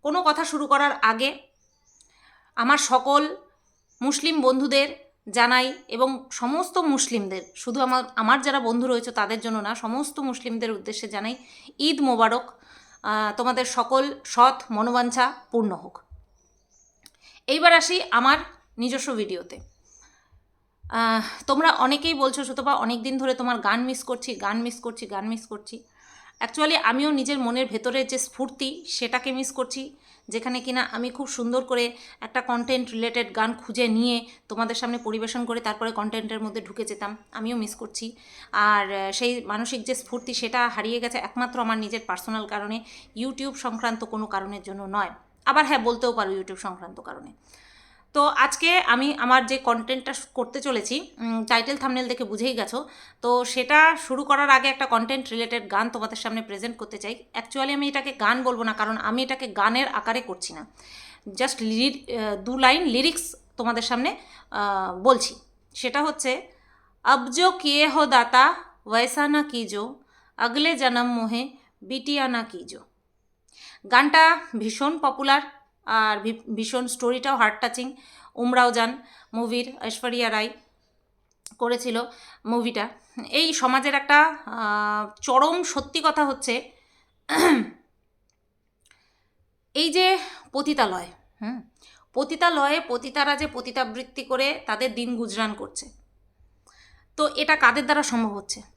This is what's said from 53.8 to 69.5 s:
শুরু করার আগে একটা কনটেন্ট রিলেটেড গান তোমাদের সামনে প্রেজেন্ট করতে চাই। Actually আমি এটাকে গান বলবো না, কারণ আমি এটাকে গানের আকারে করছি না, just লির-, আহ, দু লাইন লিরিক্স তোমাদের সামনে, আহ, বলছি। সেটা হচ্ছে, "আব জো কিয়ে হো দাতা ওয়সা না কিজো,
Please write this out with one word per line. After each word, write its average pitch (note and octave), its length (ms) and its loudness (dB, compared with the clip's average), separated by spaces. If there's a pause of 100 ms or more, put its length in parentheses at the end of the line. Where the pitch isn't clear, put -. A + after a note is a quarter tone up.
শুরু C4 160 -2
করার C#4 260 2
আগে C4+ 180 8
একটা C4+ 180 0
কনটেন্ট B3 440 -2
রিলেটেড A3+ 420 -4
গান G#3+ 180 0
তোমাদের A3 280 -8
সামনে A3+ 240 -6
প্রেজেন্ট A3 360 -10
করতে G#3+ 200 -12
চাই। G#3+ 260 -10 (100)
Actually C4+ 400 -4
আমি C#4+ 140 0
এটাকে C#4 240 -4
গান B3 320 2
বলবো B3 200 0
না, A3 100 0
কারণ A3 240 -2
আমি A3 260 -2
এটাকে C4 240 -4
গানের A3 400 2
আকারে A3+ 340 -2
করছি F3+ 320 -10
না, D#3 120 -16 (640)
just B3 300 -2
লির-, A#3 580 0
আহ, G#3+ 180 -2
দু A3 220 -6
লাইন C4+ 260 6
লিরিক্স C#4 520 0 (220)
তোমাদের A#3 240 -2
সামনে, B3+ 360 -2 (340)
আহ, F#3+ 480 -2
বলছি। A#3+ 360 4 (380)
সেটা C#4 300 -2
হচ্ছে, D4 480 -4 (520)
"আব C4 260 4
জো F4 220 6
কিয়ে D4+ 360 2
হো D4 180 4
দাতা B3+ 500 6 (300)
ওয়সা B3+ 420 2
না D4 160 4
কিজো, A#3 560 -6 (380)